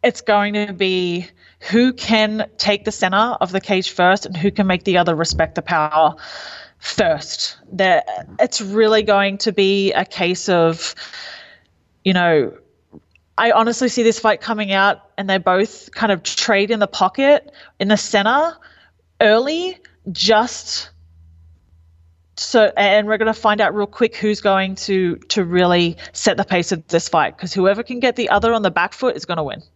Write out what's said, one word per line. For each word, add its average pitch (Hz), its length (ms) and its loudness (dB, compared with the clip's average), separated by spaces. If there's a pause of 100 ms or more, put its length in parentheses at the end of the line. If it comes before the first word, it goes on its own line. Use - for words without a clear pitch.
it's 240 180 0
going 208 320 0
to 208 200 -2
be 180 540 -2 (320)
who 247 320 2
can 220 560 -2 (120)
take 202 260 -2
the 214 60 -4
center 208 500 0
of 180 100 -2
the 190 80 -2
cage 185 300 -2
first 185 380 2
and 185 100 -8
who 190 140 0
can 196 160 0
make 180 160 -2
the 185 120 0
other 175 200 2
respect 160 400 -2
the - 60 -4
power 156 540 0 (640)
first. - 800 -4 (120)
There, 185 340 2 (360)
it's 254 220 0
really 214 400 2
going 196 380 0
to 220 120 -2
be 196 420 2
a 180 120 0
case 180 420 -4
of, 165 460 0 (1120)
you 190 80 2
know, 165 400 2 (880)
I 233 120 2
honestly 233 380 2
see 240 140 -2
this 226 160 2
fight 214 200 2
coming 214 320 -6
out 196 300 2 (160)
and 196 100 -6
they 190 120 0
both 190 520 0
kind 214 200 -2
of 180 100 0
trade 202 480 0
in 220 100 -2
the 202 80 2
pocket 269 640 2 (280)
in 196 80 -2
the 208 100 2
center 254 580 0 (640)
early, 285 600 2 (320)
just - 800 -2 (1500)
so, 214 400 2
and 202 300 2
we're 214 100 0
gonna 220 160 0
find 214 280 0
out 190 140 0
real 202 120 -2
quick - 280 -2
who's 214 260 -2
going 190 340 0
to, 185 400 -2 (140)
to 202 140 0
really 175 540 2 (160)
set - 240 0
the 202 80 -2
pace 175 260 -2
of 165 180 -6
this - 200 0
fight, 147 260 0
'cause 180 160 -12
whoever 196 300 0
can 247 180 -10
get 240 160 0
the 240 140 -4
other 226 240 2
on 220 80 -2
the 190 100 0
back 175 220 -2
foot - 240 -4
is 151 80 -12
gonna 165 180 -6
win. 127 200 -10 (120)